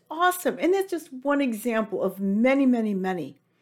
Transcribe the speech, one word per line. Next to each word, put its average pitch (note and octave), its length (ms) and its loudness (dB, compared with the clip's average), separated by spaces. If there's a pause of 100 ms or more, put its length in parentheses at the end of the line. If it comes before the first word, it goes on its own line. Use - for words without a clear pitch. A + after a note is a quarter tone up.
awesome. E4 480 0
And E4 160 2
that's F#4+ 180 0
just D#4+ 200 -8
one C#4 300 0
example A3 600 -2
of F#3+ 200 -2
many, A#3 440 2
many, A#3 280 2
many F#3 480 -4 (200)